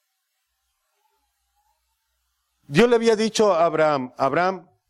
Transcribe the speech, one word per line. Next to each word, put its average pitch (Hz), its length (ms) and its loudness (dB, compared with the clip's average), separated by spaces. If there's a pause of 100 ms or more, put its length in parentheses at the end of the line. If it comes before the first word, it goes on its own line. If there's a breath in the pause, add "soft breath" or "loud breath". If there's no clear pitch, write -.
(2750)
Dios 185 200 2
le 247 80 2
había 226 200 0
dicho 214 360 0
a 165 140 0
Abraham, 151 500 -2
"Abraham, 165 520 -4 (220)